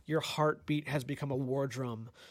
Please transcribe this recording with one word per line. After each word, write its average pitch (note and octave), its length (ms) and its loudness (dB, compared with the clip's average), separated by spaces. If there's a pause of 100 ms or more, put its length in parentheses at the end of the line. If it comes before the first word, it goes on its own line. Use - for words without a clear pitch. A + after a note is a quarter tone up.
your D#3 140 2
heartbeat D3+ 680 2
has C3+ 160 0
become C#3 280 -4
a C3 40 2
war C3+ 300 0
drum. A#2+ 420 -4 (240)